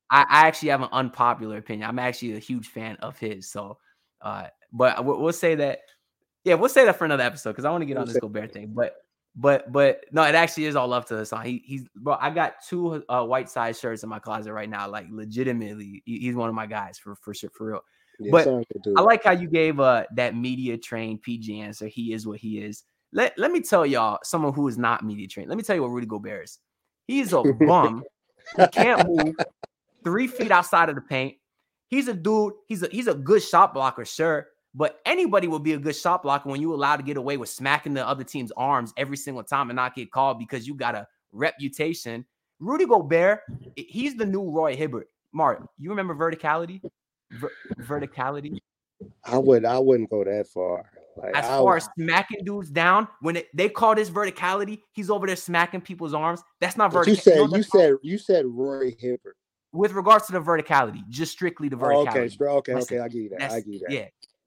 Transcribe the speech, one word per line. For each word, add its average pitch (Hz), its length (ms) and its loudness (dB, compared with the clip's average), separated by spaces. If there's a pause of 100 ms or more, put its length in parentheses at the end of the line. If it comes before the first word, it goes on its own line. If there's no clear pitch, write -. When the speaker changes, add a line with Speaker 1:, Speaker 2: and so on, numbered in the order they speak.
(100)
Speaker 1:
I, 139 180 8
I 156 200 8
actually 156 220 -2
have 139 120 2
an 123 100 -4
unpopular 117 680 0
opinion. 107 300 -8
I'm 120 120 -6
actually 123 340 -4
a 107 60 -10
huge 120 280 -8
fan 113 280 -12
of - 220 -12
his. 104 320 -10
So, 101 280 -12 (420)
uh, 104 280 -10 (240)
but 123 320 2
we, 139 120 0
we'll 160 160 0
say 165 240 2
that. 143 240 -2 (640)
Yeah, 180 100 6
we'll 202 140 4
say 262 180 8
that 190 100 6
for 170 80 -4
another 143 180 2
episode 120 320 -4
'cause 127 100 -8
I 151 60 0
wanna 170 160 -4
get 135 100 -6
Speaker 2:
We'll 123 60 -2
Speaker 1:
on 123 60 -6
this 117 60 -4
Speaker 2:
say 123 60 2
Speaker 1:
Gobert 107 320 -8
thing. 104 220 -14
But, 117 220 -2 (400)
but, 131 360 2
but 139 400 2
no, 160 120 4
it 151 100 4
actually 165 320 2
is 147 100 -2
all 123 120 0
love 123 180 -2
to 113 100 -8
Hassan. 110 300 -8
He, 123 180 -8
he's, 131 300 -12
bro, 127 260 -4
I 147 100 -2
got 160 240 -2 (140)
two, 170 400 -4
uh, 123 160 0
Whiteside 120 520 -4
shirts 113 260 -8
in 107 60 -12
my 107 100 -10
closet 107 340 -8
right 107 160 -10
now. 101 200 -8
Like, 101 220 -12
legitimately, 107 920 -6
he, 117 140 -10
he's 123 160 -4
one 117 140 -4
of 113 60 -6
my 110 120 -8
guys 104 320 -10
for, 101 180 -18
for - 160 -14
sure, - 180 -14
for 110 180 -12
real. 107 120 -8 (400)
Speaker 2:
Yeah, 107 100 -6
Speaker 1:
But 160 140 8
Speaker 2:
sounds 127 280 0
good, - 100 -14
dude. 104 160 2
Speaker 1:
I - 40 8
like 220 220 6
how 190 80 6
you 175 160 0
gave, 160 320 2
uh, 123 240 4 (100)
that 117 220 0
media 123 420 -4
train 113 400 -8
P 117 200 -8
G 107 220 -12
answer. 107 280 -12
He 113 240 -8
is 110 160 -6
what 104 100 -10
he 107 240 -8
is. 107 220 -14 (280)
Let, - 260 0
let 254 120 0
me 339 100 -2
tell 175 260 4
y'all, 113 360 0
someone 151 300 -2
who 143 160 0
is 113 100 -6
not 117 260 0
media 104 220 -8
trained. 98 220 -14
Let 160 80 -6
me 226 80 -8
tell 208 100 0
you 160 80 0
what 123 80 -2
Rudy 120 160 -6
Gobert 107 380 -10
is. - 140 -20 (500)
He's 247 240 -2
a 135 120 6
Speaker 2:
<laughs> 139 220 4
Speaker 1:
bum. 135 380 4 (520)
He 180 120 8
can't 214 400 4
move 160 260 2 (680)
three 202 240 0
feet 240 240 0
outside 175 380 6
of 143 40 -2
the 139 60 -8
paint. 131 360 -4 (520)
He's 262 200 0
a 226 60 -2
dude. 208 380 2 (140)
He's 185 180 -6
a, 180 80 -2
he's 240 160 -4
a 165 60 2
good 160 280 4
shot 190 320 6
blocker, 131 300 -2
sure. 156 440 -2 (280)
But 147 300 -2
anybody 240 400 2
will 156 140 -2
be 156 140 0
a 143 40 -6
good 143 160 -4
shot 180 300 -2
blocker 143 240 -2
when 139 120 -6
you 160 140 -2
allow 143 220 0
to 143 80 -4
get 143 120 -6
away 139 200 -4
with 117 120 -8
smacking 143 460 -2
the 127 120 -4
other 131 180 -4
team's 123 320 -8
arms 127 400 -2
every 135 200 -6
single 131 280 -10
time 139 260 -2
and 123 60 -8
not 127 180 -2
get 120 160 -12
called 131 300 0
because 120 260 -8
you 143 80 -10
got 120 220 -4
a 104 100 -10 (240)
reputation. 139 920 -6 (340)
Rudy 285 280 -2
Gobert, 185 540 4 (380)
i-, - 100 -12
he's 254 280 -6
the 220 100 -4
new 190 240 -4
Roy 151 260 0
Hibbert. 135 320 -6 (240)
Mark, 139 360 0 (100)
you 151 120 -12
remember 190 260 -4
Verticality? 165 640 -2 (500)
Ver-, 117 220 -10 (260)
Verticality? 143 800 -8 (640)
Speaker 2:
I 123 140 0
would, 131 260 6
I 123 140 2
wouldn't 127 320 4
go 104 140 0
that 101 240 -4
far. 90 420 -6 (260)
Like, 98 200 -4
Speaker 1:
As 147 100 0
Speaker 2:
I 135 120 0
Speaker 1:
far 190 160 6
Speaker 2:
would - 20 2
Speaker 1:
as 165 200 -4
smacking 180 480 -2
dudes 202 260 -8
down, 180 360 2 (140)
when 170 160 -2
it, 165 180 -8
they 185 140 2
call 220 260 2
this 214 160 0
Verticality, 196 720 -4 (120)
he's 196 160 -8
over 196 200 0
there 180 80 -2
smacking 175 460 -2
people's 165 320 -10
arms. 165 280 -2 (180)
That's 180 160 -2
not 208 140 4
Speaker 2:
But 175 160 4
you 208 80 6
Speaker 1:
vertica-, - 140 4
you 170 80 10
know 147 60 8
Speaker 2:
said, - 0 -
Speaker 1:
what 143 100 2
Speaker 2:
you 190 60 2
Speaker 1:
that's 214 120 0
called? 185 140 8
Speaker 2:
said, 143 180 6
you 175 160 -6
said 175 280 2
Roy 131 520 -4
Hibbert. 123 380 -8 (360)
Speaker 1:
With 185 200 0
regards 208 340 4
to 185 60 -12
the 180 80 -2
Verticality, 147 680 0
just 143 220 -6
strictly 170 380 -6
the 131 120 -6
Speaker 2:
Oh, 139 220 4
okay, 123 260 0
Speaker 1:
Verticality. - 80 -18
Speaker 2:
sure, 143 140 -2
okay, 139 240 0
Speaker 1:
That's 127 120 -2
Speaker 2:
okay, 123 120 -4
Speaker 1:
it. 120 40 -4
Speaker 2:
I 117 60 -8
give 117 140 -8
you 104 80 -10
that, 92 80 -10
Speaker 1:
That's, 135 160 -4
Speaker 2:
I 113 60 -4
give 104 140 -10
you 98 60 -10
that. 95 120 -8
Speaker 1:
yeah. 110 140 -6 (400)